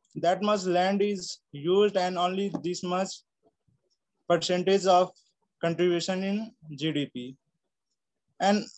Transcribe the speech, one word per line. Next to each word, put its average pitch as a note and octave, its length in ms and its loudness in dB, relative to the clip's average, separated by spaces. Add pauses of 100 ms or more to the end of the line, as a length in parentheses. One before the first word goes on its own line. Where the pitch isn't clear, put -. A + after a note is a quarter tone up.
(160)
that F3 260 0
much G#3 220 0
land F#3 380 2
is G3+ 380 -4 (120)
used F#3+ 460 2
and F3+ 200 0
only F#3 360 -2 (100)
this F3 180 -6
much F#3 280 -2 (1200)
percentage F3+ 560 2
of F3+ 260 4 (480)
contribution F3 640 0
in G#3 280 -4 (260)
G D#3 160 -2
D C#3+ 200 -4
P. B2+ 220 -12 (1040)
And G3+ 240 2 (140)